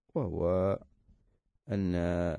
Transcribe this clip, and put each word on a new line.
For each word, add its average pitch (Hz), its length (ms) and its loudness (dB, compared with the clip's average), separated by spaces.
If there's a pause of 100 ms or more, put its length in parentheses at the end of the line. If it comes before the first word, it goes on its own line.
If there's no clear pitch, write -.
(140)
وهو 92 640 0 (880)
أن 98 260 0 (440)